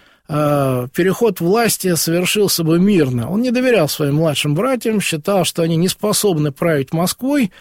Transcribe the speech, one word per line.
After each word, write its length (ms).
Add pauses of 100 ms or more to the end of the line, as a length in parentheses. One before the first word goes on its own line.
(280)
э, 640
переход 460
власти 560
совершился 640
бы 160
мирно. 500
Он 140
не 80
доверял 380
своим 260
младшим 400
братьям, 460
считал, 440
что 180
они 120
не 140
способны 640
править 400
Москвой. 580 (100)